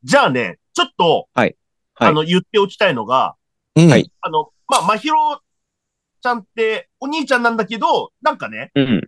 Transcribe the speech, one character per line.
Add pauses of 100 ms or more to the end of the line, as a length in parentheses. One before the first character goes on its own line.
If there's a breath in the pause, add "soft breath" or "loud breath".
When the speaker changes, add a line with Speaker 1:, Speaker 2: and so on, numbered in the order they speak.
Speaker 1:
じ
ゃ
あ
ね、 (140)
ち
ょ
っ (100)
と、
Speaker 2:
は
い。 (400)
は
い。
Speaker 1:
あ
の、
言
っ
て
お
き
た
い
の
が、 (400)
Speaker 3:
う
ん。
Speaker 2:
は
い。 (100)
Speaker 1:
あ
の、 (180)
ま
あ、
ま
ひ
ろ (800)
ち
ゃ
ん
っ (100)
て (100)
お
兄
ち
ゃ
ん
な
ん
だ
け
ど、 (100)
な
ん
か
ね、
Speaker 2:
う
ん。